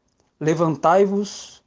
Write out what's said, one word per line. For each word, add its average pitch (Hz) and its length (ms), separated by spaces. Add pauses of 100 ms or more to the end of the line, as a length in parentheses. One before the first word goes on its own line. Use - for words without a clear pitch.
(400)
Levantai-vos, 170 1300